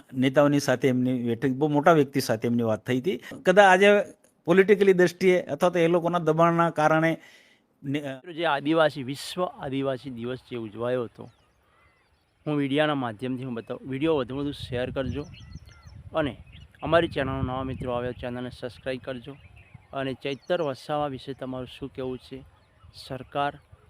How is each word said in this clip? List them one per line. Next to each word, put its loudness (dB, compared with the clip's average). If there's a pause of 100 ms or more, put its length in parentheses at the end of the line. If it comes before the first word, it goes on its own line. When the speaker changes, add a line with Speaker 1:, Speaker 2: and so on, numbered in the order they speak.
(120)
Speaker 1:
નેતાઓની 4
સાથે 2
એમની 0
બેઠક, -2
બહુ 0
મોટા 4
વ્યક્તિ 4
સાથે -2
એમની 0
વાત 0
થઈ 0
હતી. -4 (220)
કદાચ 6
આજે 8 (580)
પોલિટિકલી 6
દ્રષ્ટિએ 4
અથવા 0
તો 0
એ 4
લોકોના 0
દબાણના 4
કારણે 2 (680)
ને, -4
અ, -10 (120)
Speaker 2:
જે -4
આદિવાસી, 2
વિશ્વ -6
આદિવાસી -6
દિવસ -8 (120)
જે -8
ઉજવાયો -4
હતો, -14 (1160)
હું -2
મીડિયાના 0
માધ્યમથી -6
હું -10
બતાવું, -10
વીડિયો 0
વધુ -4
વધુ -4
શેર -8
કરજો -6 (880)
અને -2 (460)
અમારી 2
ચેનલનો -4
નવા -4
મિત્રો -8
આવ્યા, -4
ચેનલને -10 (100)
સબસ્ક્રાઇબ -10
કરજો. -12 (560)
અને -6
ચૈતર -6
વસાવા -4
વિશે -10
તમારું -10 (100)
શું -12
કહેવું -8
છે? -18 (640)
સરકાર -6 (320)